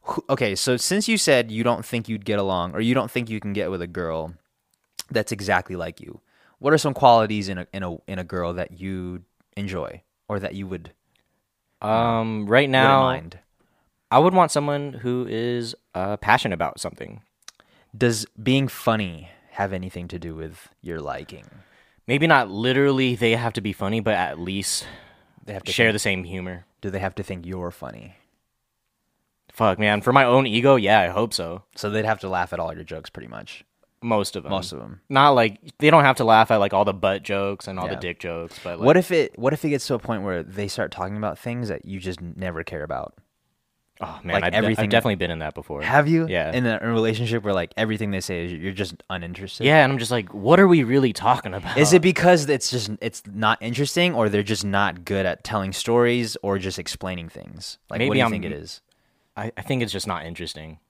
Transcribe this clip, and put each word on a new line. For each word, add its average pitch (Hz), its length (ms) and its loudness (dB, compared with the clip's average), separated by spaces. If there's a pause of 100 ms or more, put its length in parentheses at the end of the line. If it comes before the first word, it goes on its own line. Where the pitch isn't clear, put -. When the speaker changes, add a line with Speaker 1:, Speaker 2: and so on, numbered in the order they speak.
Speaker 1:
who, - 260 -6
okay, 123 260 0
so 123 220 0
since 202 320 -2
you 220 80 2
said 123 340 2
you 110 140 -2
don't 117 200 0
think 117 240 -6
you'd 104 160 -6
get 104 140 0
along, 92 360 -2
or 98 60 -4
you 117 140 2
don't 120 160 0
think 117 200 -4
you 107 100 -6
can 101 120 -6
get 95 180 -2
with 92 120 -6
a 87 40 -6
girl 82 480 -6 (760)
that's 117 220 -2
exactly 95 440 -2
like 82 240 -8
you, - 200 -18 (380)
what 143 140 2
are 156 60 6
some 139 160 0
qualities 110 540 4
in 92 100 -6
a, 87 140 -10
in 98 100 -8
a, 87 140 -8 (100)
in 95 120 -8
a 90 60 -8
girl 87 300 -4
that 90 260 -8
you 92 420 -8 (340)
enjoy 92 460 -8 (260)
or 104 120 -4
that 95 140 -8
you 98 120 -8
would, 90 260 -12 (920)
you 104 60 -4
know, 110 60 2
Speaker 2:
Um, 113 520 0
right 120 220 6
Speaker 1:
wouldn't 131 40 0
Speaker 2:
now, 135 300 6
Speaker 1:
mind? 104 360 -4 (720)
Speaker 2:
I 123 80 6
would 180 160 6
want 175 160 6
someone 143 440 -2
who 123 340 -4
is, 117 460 -4 (200)
uh, 95 240 -4
passionate 107 360 2
about 82 260 -4
something. - 420 -12 (720)
Speaker 1:
Does 110 300 2 (160)
being 131 260 2
funny 90 600 -4 (240)
have 98 200 -4
anything 90 360 -10
to 90 100 -10
do 82 160 -10
with 80 340 -14 (120)
your 82 200 -10
liking? 71 440 -12 (640)
Speaker 2:
Maybe 143 200 0
not 131 240 4
literally 131 640 2
they 113 220 2
have 117 180 -4
to 117 60 -4
be 98 120 -4
funny, 104 280 -4
but 107 140 0
at 82 240 -2
least 95 480 -6 (580)
Speaker 1:
They 104 80 -14
have 98 120 -12
to - 80 -8
Speaker 2:
share 117 160 4
Speaker 1:
think 104 60 2
Speaker 2:
the 107 60 -2
same 92 240 -2
humor. 90 400 -10 (160)
Speaker 1:
Do 101 100 -8
they 95 100 -6
have 95 160 -6
to 104 60 -8
think 90 240 -10
you're 90 240 -8
funny? 60 460 -18 (1400)
Speaker 2:
Fuck, 104 260 2
man. 104 220 2
For 123 120 2
my 135 120 8
own 127 220 6
ego, 120 300 6
yeah, 104 240 6
I 87 80 2
hope 104 260 -2
so. 87 280 -8 (140)
Speaker 1:
So 104 140 -6
they'd 107 160 -2
have 110 140 -2
to 95 80 -10
laugh 90 240 -4
at 85 80 -8
all 82 140 -6
your 82 100 -14
jokes, 80 260 -14
pretty 58 180 -18
much. 53 360 -18 (360)
Speaker 2:
Most 110 340 -2
of 95 100 -8
'em. 76 60 -10
Speaker 1:
Most 92 220 -4
of 67 80 -12
'em. 58 280 -18
Speaker 2:
Not, 139 220 8
like, 113 300 4 (180)
they 151 120 6
don't 156 140 8
have 131 120 6
to 123 80 0
laugh 110 260 8
at, 113 60 6
like, 101 180 2
all 101 100 4
the 98 100 2
butt 95 280 0
jokes 98 460 -4
and 92 100 -10
all 90 80 -6
the 98 80 -6
Speaker 1:
Yeah. 90 60 -10
Speaker 2:
dick 87 180 -8
jokes, 85 460 -10
but, 87 160 -8
Speaker 1:
What 143 160 6
Speaker 2:
like 180 80 4
Speaker 1:
if - 80 -10
it, 156 260 0
what 127 140 0
if 151 120 -6
it 156 40 0
gets 143 200 -2
to 135 60 0
a 113 40 -2
point 107 240 -6
where 92 200 -4
they 101 260 -8
start 95 220 -4
talking 95 260 -8
about 104 220 -6
things 120 300 -8
that 85 160 -8
you 95 160 -10
just 87 200 -8
never 85 440 -8
care 78 180 -10
about? 76 320 -8 (840)
Speaker 2:
Oh, 82 240 -12
man, - 100 -4
Speaker 1:
Like, 98 100 2
Speaker 2:
I've 87 80 2
de-, 101 60 0
I've 110 60 2
Speaker 1:
everything 107 240 0
Speaker 2:
definitely 113 280 2
been 85 140 -4
in 80 100 -6
that 76 140 -8
before. 73 280 -10
Speaker 1:
Have 143 260 2
you? 165 180 2
Speaker 2:
Yeah. 82 240 -2
Speaker 1:
In 123 160 0
a, 113 120 0
in - 100 -6
a 117 40 0
relationship 113 520 0
where, 101 100 0
like, 87 220 -2
everything 110 340 -2
they 95 100 -4
say 87 260 -6
is, 87 60 -8
you're 87 200 -6
just 92 280 -6 (100)
uninterested? 92 560 -8
Speaker 2:
Yeah, 151 180 8
and 131 80 2
I'm 135 80 -2
just 117 100 -6
like, 110 240 -4
"What 117 240 4
are 196 80 10
we 170 160 8
really 127 300 2
talking 107 420 0
about?" 98 240 -6
Speaker 1:
Is 147 140 6
it 175 100 8
because 170 460 4
it's 135 220 -2
just, 107 200 -4 (100)
it's - 220 -8 (100)
not 110 280 0
interesting, 143 560 0
or 110 120 2
they're 104 140 2
just 104 220 -2
not 98 400 0
good 98 220 -2
at 82 180 -4
telling 95 280 -4
stories 120 720 0
or 98 160 -2
just 95 220 -6
explaining 87 480 -8
things? - 500 -16 (100)
Like, - 120 -6
what 127 60 2
Speaker 2:
Maybe - 80 0
Speaker 1:
do 131 40 2
you 127 60 4
Speaker 2:
I'm 113 80 2
Speaker 1:
think 87 140 -6
it 78 60 -8
is? 80 280 -14 (560)
Speaker 2:
I, 104 200 -8
I 95 60 -12
think 127 220 -2
it's 101 80 -6
just 101 160 -6
not 82 180 -6
interesting. 80 640 -14